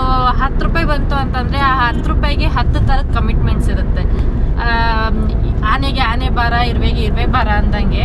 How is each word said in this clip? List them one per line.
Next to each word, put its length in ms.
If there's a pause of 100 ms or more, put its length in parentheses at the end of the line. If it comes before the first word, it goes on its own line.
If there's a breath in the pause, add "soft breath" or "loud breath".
(240)
ಹತ್ತು 420
ರೂಪಾಯಿ 200
ಬಂತು 300
ಅಂತಂದ್ರೆ 420
ಆ 300
ಹತ್ತು 220
ರೂಪಾಯಿಗೆ 360
ಹತ್ತು 340
ಥರದ 340
ಕಮಿಟ್ಮೆಂಟ್ಸ್ 560
ಇರುತ್ತೆ. 320 (540 loud breath)
ಆ, 520 (680)
ಆನೆಗೆ 260
ಆನೆ 280
ಭಾರ, 240
ಇರುವೆಗೆ 500
ಇರುವೆ 240
ಭಾರ 220
ಅಂದಂಗೆ, 560